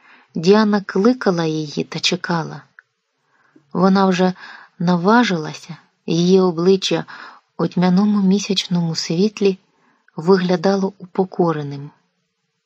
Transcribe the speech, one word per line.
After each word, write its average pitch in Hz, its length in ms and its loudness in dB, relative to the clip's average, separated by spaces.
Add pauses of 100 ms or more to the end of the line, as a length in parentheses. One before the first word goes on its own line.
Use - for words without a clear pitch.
(340)
Діана 202 460 2
кликала 196 640 0
її 156 400 -4
та - 160 -10
чекала. 160 640 -4 (1080)
Вона 190 340 2
вже 185 260 2 (460)
наважилася, 175 960 0 (300)
її 180 340 4
обличчя 180 640 0 (540)
у 165 80 -2
тьмяному 190 560 2
місячному 185 720 -2
світлі 190 640 -2 (580)
виглядало 185 840 0
упокореним. 151 920 -4 (760)